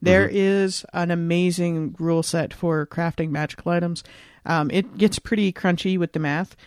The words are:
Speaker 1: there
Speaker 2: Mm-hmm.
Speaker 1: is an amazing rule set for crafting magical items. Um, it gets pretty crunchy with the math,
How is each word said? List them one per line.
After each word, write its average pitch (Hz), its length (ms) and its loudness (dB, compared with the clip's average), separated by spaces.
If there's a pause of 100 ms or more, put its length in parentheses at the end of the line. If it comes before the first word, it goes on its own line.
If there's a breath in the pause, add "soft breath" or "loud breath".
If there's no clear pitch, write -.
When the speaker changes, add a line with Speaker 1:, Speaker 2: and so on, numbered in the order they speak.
Speaker 1:
there 185 260 6
Speaker 2:
Mm-hmm. - 80 -4
Speaker 1:
is 196 560 2
an 175 180 -2
amazing 170 880 0
rule 165 240 2
set 165 300 -4
for 156 340 -2
crafting 165 440 -4
magical 151 420 -4
items. 175 320 -2 (420 loud breath)
Um, 151 240 0
it 190 280 -2
gets 208 200 2
pretty 208 340 0
crunchy 185 460 0
with 170 140 -2
the 160 80 -4
math, 156 360 -4 (100)